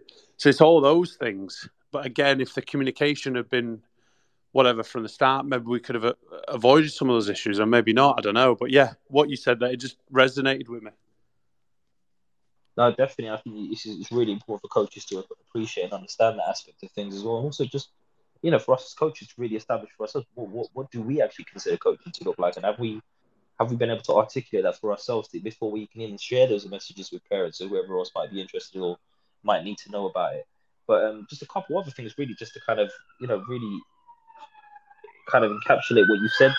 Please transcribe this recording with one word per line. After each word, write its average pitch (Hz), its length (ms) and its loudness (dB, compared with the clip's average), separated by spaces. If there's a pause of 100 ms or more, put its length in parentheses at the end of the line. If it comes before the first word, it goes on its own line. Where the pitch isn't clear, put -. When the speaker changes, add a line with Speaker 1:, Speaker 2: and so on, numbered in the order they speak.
(380)
Speaker 1:
So 147 120 6
it's 139 120 6
all 160 200 10
those 165 340 4
things. 98 540 -8 (220)
But 143 140 -6
again, 135 360 2
if 123 120 -6
the 131 80 -6
communication 139 760 -2
had 120 140 -6
been 117 340 -4 (680)
whatever 123 320 4
from 113 200 -8
the 107 60 -8
start, 135 360 0
maybe 127 200 -4
we 120 140 -2
could 120 160 -6
have, 113 100 -2
uh, - 80 0 (360)
avoided 139 420 6
some 135 180 -2
of 120 60 4
those 104 140 2
issues, 101 300 -2
or 107 60 2
maybe 110 280 4
not, 131 260 6
I - 20 -2
don't 104 120 0
know. 120 220 4
But 127 160 -4
yeah, 135 220 6 (140)
what 147 220 2
you 135 80 -4
said 123 220 0
there, 123 120 0
it 127 60 -6
just 127 200 -12 (140)
resonated 135 560 2
with 117 160 -12
me. 107 80 -18 (1900)
Speaker 2:
No, 120 140 6
definitely. 123 380 -2
I 110 80 -6
think 107 340 -12
it's, 110 140 -10
it's 101 260 -12
really 117 200 0
important 104 300 -8
for - 80 -16
coaches - 360 -2
to 95 140 -8
appreciate - 640 -8
and 92 80 -10
understand 104 460 -2
that 80 80 -4
aspect - 360 -10
of 98 80 -18
things 101 240 -10
as 101 80 -10
well. 113 140 -4
And 123 80 -6
also 147 200 -4
just, 135 240 -8 (520)
you 165 80 -2
know, 147 100 4
for - 140 0
us 127 120 2
as - 80 -18
coaches 156 340 -4
to - 100 -20
really 113 200 -6
establish 113 380 -6
for 110 80 -10
ourselves, 120 320 -8
what, 113 140 -12
what, 110 240 -8
what 135 180 -12
do 120 100 -10
we 135 200 -2
actually - 240 -4
consider - 320 -4
coaching - 340 0
to - 120 -14
look 90 160 -4
like? 87 160 0
And 87 100 -8
have 107 140 -2
we, 110 220 -6 (580)
have 117 100 0
we 123 80 -4
been 117 140 0
able 113 100 -4
to - 140 0
articulate 107 480 0
that 90 160 -2
for 107 120 -2
ourselves 107 380 -6
to, 85 100 -12
before 110 300 -8
we 107 160 -8
can 113 160 -16
even 104 160 -10
share 127 300 2
those 104 180 -2
messages 95 460 -16
with 90 180 -14
parents 92 320 -4
or 95 60 -8
whoever 92 300 -4
else 90 180 -4
might 82 160 -6
be 95 100 -8
interested 92 400 -12
or 87 160 -4 (460)
might 98 200 0
need 101 160 -10
to 101 120 -20
know 101 160 -4
about 87 260 -4
it? - 140 -12 (400)
But, 131 180 4
um, 107 240 -6
just - 120 -18
a 143 60 -14
couple 185 300 -6
other 170 140 -6
things 113 260 -14
really 131 160 -6
just - 200 -16
to - 80 -20
kind 110 180 -2
of, 101 120 0 (280)
you 123 80 -10
know, 101 200 -2
really 117 320 -8 (1500)
kind 120 180 4
of 104 60 0
encapsulate 104 580 4
what 104 100 4
you 107 100 -2
said 135 300 6